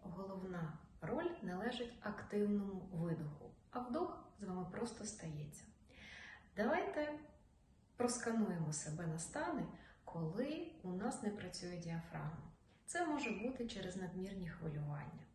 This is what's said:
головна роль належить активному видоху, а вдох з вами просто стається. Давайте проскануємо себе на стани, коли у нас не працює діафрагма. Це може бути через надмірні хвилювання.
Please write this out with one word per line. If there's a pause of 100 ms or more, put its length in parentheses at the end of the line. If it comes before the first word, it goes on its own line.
головна (220)
роль (120)
належить
активному
видоху, (200)
а
вдох
з
вами
просто
стається. (920)
Давайте (840)
проскануємо
себе
на
стани, (380)
коли (100)
у
нас
не
працює
діафрагма. (340)
Це
може
бути
через
надмірні
хвилювання.